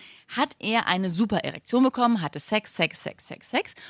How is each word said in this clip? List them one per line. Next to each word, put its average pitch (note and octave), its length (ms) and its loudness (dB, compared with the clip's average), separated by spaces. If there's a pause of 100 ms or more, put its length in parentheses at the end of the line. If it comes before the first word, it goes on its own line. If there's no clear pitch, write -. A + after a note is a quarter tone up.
(340)
hat D4 240 0
er A3 280 0
eine F#3 240 2
super G3 300 2
Erektion - 420 0
bekommen, A#3+ 400 4
hatte D3 160 -4
Sex, - 360 0
Sex, - 280 0
Sex, - 260 -8
Sex, - 220 -12
Sex - 240 -2 (160)